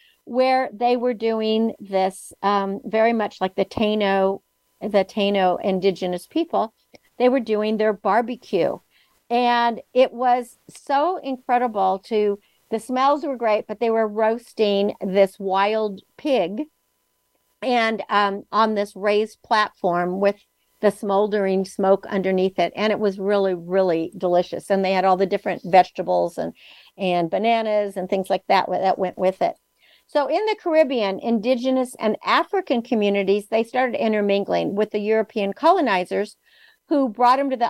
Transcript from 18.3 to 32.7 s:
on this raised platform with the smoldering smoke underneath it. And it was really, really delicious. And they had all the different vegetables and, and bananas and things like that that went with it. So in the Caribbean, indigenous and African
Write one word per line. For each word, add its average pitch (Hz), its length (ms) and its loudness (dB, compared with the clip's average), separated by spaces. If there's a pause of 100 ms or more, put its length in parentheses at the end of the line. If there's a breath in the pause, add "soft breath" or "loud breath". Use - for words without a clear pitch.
on 220 240 2
this 202 200 -4
raised 208 480 -2
platform 185 760 -2
with 202 160 2 (460)
the 208 100 4
smoldering 196 760 0
smoke 196 420 0
underneath 190 500 -2
it. 175 180 0
And 214 180 0
it - 60 -4
was 202 200 -2
really, 196 340 0
really 175 640 -2
delicious. 180 520 0
And 196 160 2
they 190 80 0
had 185 120 0
all 185 120 4
the 196 80 2
different 190 400 -4
vegetables 180 720 2
and, 170 160 -6 (440 loud breath)
and 175 320 0
bananas 214 680 0
and 185 120 -6
things 190 200 -2
like 190 180 -2
that 190 220 2
that 190 300 0
went 185 180 -4
with 185 240 0
it. 165 140 -2 (520 soft breath)
So 285 200 0
in 339 200 0
the 427 120 -2
Caribbean, 262 600 0
indigenous 247 800 -2
and 214 260 -2
African 294 560 0